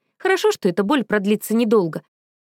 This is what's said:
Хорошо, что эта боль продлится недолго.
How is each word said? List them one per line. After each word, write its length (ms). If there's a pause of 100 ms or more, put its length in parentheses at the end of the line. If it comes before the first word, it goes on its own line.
(180)
Хорошо, 360
что 160
эта 140
боль 200
продлится 500
недолго. 480 (480)